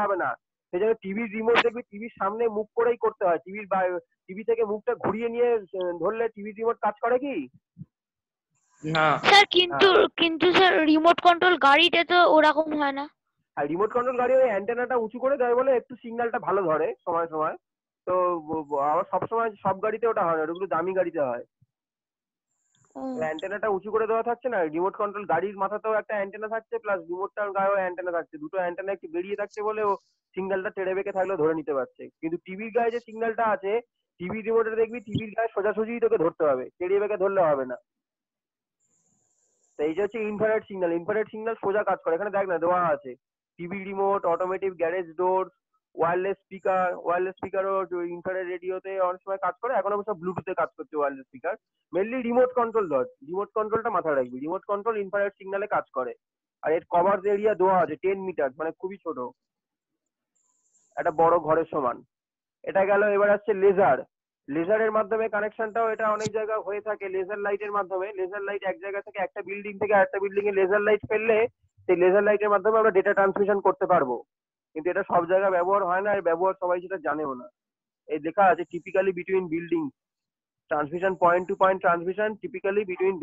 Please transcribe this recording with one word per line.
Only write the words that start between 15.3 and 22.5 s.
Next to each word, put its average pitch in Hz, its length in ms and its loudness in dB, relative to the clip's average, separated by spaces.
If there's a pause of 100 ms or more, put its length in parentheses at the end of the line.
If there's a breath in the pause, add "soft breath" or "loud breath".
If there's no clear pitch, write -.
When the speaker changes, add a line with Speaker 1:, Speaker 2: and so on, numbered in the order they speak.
Speaker 1:
দেয় 240 180 2
বলে 262 160 2
একটু 240 240 0
সিগন্যালটা 233 440 -4
ভালো 190 240 0
ধরে 156 320 0 (100)
সময় 170 220 -2
সময়। 156 300 -2 (480)
তো 180 340 0
ব-, 156 240 -6
ব-, 143 160 -4
আবার 151 320 2
সব 185 180 -2
সময় 226 220 0 (120)
সব 190 200 -2
গাড়িতে 220 240 0
ওটা 214 160 2
হয় 165 140 2
না, 160 60 0
ওগুলো 170 240 -4
দামি 170 260 -2
গাড়িতে 175 260 0
হয়। 123 240 -2 (1500)